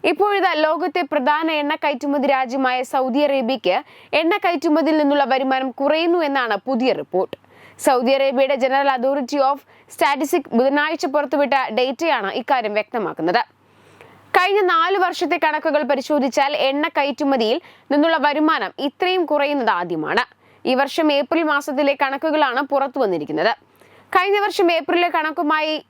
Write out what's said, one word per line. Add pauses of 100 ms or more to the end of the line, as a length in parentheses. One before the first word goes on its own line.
(120)
ഇപ്പോഴിതാ (140)
ലോകത്തെ (100)
പ്രധാന (140)
എണ്ണ
കയറ്റുമതി
രാജ്യമായ (140)
സൗദി
അറേബ്യയ്ക്ക് (460)
എണ്ണ
കയറ്റുമതിയിൽ
നിന്നുള്ള
വരുമാനം (100)
കുറയുന്നു
എന്നാണ് (120)
പുതിയ
റിപ്പോർട്ട്. (520)
സൗദി
അറേബ്യയുടെ
General
Authority
of (360)
Statistics (100)
ബുധനാഴ്ച (100)
പുറത്തുവിട്ട (240)
ഡേറ്റയാണ് (120)
ഇക്കാര്യം
വ്യക്തമാക്കുന്നത്. (1000)
കഴിഞ്ഞ (140)
നാല്
വർഷത്തെ
കണക്കുകൾ
പരിശോധിച്ചാൽ (180)
എണ്ണ (100)
കയറ്റുമതിയിൽ (320)
നിന്നുള്ള
വരുമാനം (160)
ഇത്രയും
കുറയുന്നത്
ആദ്യമാണ്. (440)
ഈ
വർഷം (100)
ഏപ്രിൽ
മാസത്തിലെ
കണക്കുകളാണ് (100)
പുറത്തു
വന്നിരിക്കുന്നത്. (640)
കഴിഞ്ഞ
വർഷം (100)
ഏപ്രിലെ
കണക്കുമായി (140)